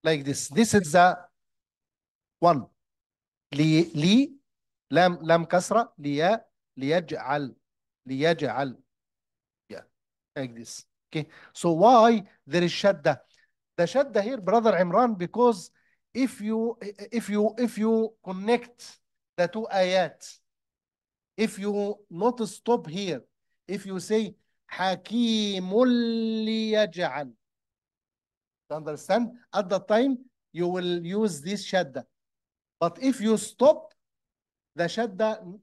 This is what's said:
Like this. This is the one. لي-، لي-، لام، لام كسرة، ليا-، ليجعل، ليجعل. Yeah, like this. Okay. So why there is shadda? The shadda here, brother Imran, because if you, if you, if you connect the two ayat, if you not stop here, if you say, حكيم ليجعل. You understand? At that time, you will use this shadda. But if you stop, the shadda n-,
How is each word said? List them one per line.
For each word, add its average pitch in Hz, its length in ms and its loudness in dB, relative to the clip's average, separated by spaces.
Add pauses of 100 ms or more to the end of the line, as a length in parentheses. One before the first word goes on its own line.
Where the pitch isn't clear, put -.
Like 156 220 0
this. 139 240 -6
This 208 260 2
is 175 180 4
the 175 260 6 (1200)
one. 156 260 4 (880)
لي-، 156 400 2
لي-، 208 380 2 (580)
لام، 175 320 4
لام 165 220 2
كسرة، 170 540 0
ليا-، 156 460 -2 (320)
ليجعل، 143 800 -4 (520)
ليجعل. 135 720 -2 (920)
Yeah, 98 140 -16 (520)
like 127 200 -10
this. - 320 -18 (260)
Okay. 151 160 -8 (240)
So 170 200 -2
why 220 520 6 (220)
there 160 160 0
is 175 100 0
shadda? 160 480 0 (560)
The 170 80 2
shadda 220 380 0
here, 240 180 -6
brother 214 320 2
Imran, 185 440 2
because 202 540 0 (420)
if 247 280 -4
you, 226 360 -4 (360)
if 233 160 -4
you, 208 280 0
if 240 220 -4
you 220 340 0 (120)
connect 202 720 -6 (380)
the 175 100 0
two 220 260 -8
ayat, 185 680 -2 (960)
if 220 220 -4
you 202 400 -4 (120)
not 220 360 -2
stop 226 400 -4
here, 160 360 -6 (440)
if 196 200 -10
you 190 140 -8
say, 214 340 -4 (360)
حكيم 196 1000 -2 (720)
ليجعل. 180 880 -2 (1400)
You 151 60 -8
understand? 156 540 -2 (220)
At 190 180 -2
that 190 180 -2
time, 247 300 2 (340)
you 175 160 -2
will 175 360 -2
use 190 360 -2
this 196 260 -8
shadda. 151 380 -4 (720)
But 170 220 -2
if 262 200 -2
you 220 180 2
stop, - 560 2 (840)
the 170 80 -2
shadda 214 560 -4
n-, 180 220 -18